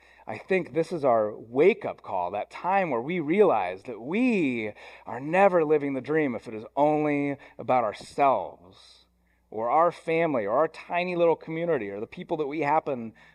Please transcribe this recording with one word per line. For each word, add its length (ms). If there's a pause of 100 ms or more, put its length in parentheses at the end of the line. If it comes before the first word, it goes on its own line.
(260)
I 120
think 360
this 180
is 140
our 320
wake-up 640
call, 300
that 180
time 400
where 120
we 180
realize 640
that 180
we 680 (340)
are 140
never 440
living 300
the 80
dream 320
if 140
it 80
is 100 (100)
only 600 (220)
about 240
ourselves 1200 (460)
or 180
our 220
family 540
or 80
our 160
tiny 460
little 200
community 540
or 100
the 80
people 300
that 100
we 140
happen 520 (220)